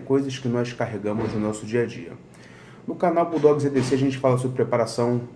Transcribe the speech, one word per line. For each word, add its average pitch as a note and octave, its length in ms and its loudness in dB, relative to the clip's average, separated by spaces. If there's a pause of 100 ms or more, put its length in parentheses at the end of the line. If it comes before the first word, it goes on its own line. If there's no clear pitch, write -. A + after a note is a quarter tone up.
coisas C3+ 340 0
que - 80 -4
nós A#2+ 240 0
carregamos G#2+ 600 -4
no G#2+ 80 -2
nosso G#2+ 240 -4
dia A#2 180 0
a - 20 -2
dia. E2+ 280 -10 (760)
No - 80 -6
canal E3+ 340 2
Bulldog D3 320 4
C C#3 80 2
D C3+ 140 2
C C3+ 120 0
a - 20 4
gente C3 200 2
fala B2+ 200 4
sobre B2+ 180 -4
preparação, A#2+ 680 0 (120)